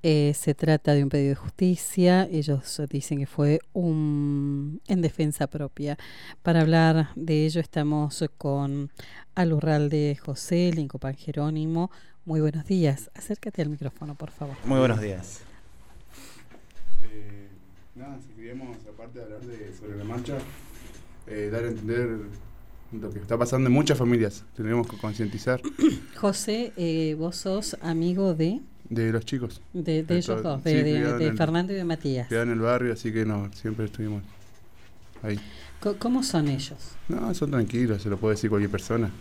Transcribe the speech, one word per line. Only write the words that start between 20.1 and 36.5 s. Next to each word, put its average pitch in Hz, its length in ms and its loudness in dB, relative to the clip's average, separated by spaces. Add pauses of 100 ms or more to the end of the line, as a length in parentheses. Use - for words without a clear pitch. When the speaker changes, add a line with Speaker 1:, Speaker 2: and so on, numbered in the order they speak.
Speaker 3:
eh, 104 240 -6
dar 113 140 -2
a - 20 -4
entender 113 500 -2 (720)
lo 104 200 -10
que 101 80 -10
está 104 180 -2
pasando 127 300 4
en 123 60 6
muchas 147 260 6
familias. 117 460 2 (120)
Tenemos 117 300 0
que 107 100 -14
concientizar. 107 640 -2 (280)
Speaker 1:
<clears throat> - 300 -4
José, 214 560 -2
eh, 160 440 0
vos 170 160 -4
sos 196 460 -4
amigo 175 520 0
de 165 260 0 (300)
Speaker 3:
De 113 240 0
los 113 120 0
chicos. 123 360 -6 (100)
Speaker 1:
de, 180 100 -6
de 156 220 0
Speaker 3:
De 165 140 0
Speaker 1:
ellos - 240 -2
Speaker 3:
todo. 156 160 -2
Speaker 1:
dos, 135 80 -8
de, 165 60 2
Speaker 3:
Sí, 156 60 4
Speaker 1:
de, 151 140 4
Speaker 3:
criado 147 260 2
Speaker 1:
de - 100 0
Speaker 3:
en - 40 2
el, - 60 -2
Speaker 1:
Fernando 170 340 0
y 196 60 -4
de 185 80 -4
Matías. 143 420 -2
Speaker 3:
criado 117 160 0
en 120 80 0
el 117 80 0
barrio, 120 320 2
así 110 220 -4
que 110 120 0
no, 101 280 -2
siempre 110 320 -4
estuvimos 104 360 -6 (1000)
ahí. 104 160 -4 (400)
Speaker 1:
Co-, 202 180 -2
¿cómo 247 240 0
son 160 280 0
ellos? - 420 -6 (160)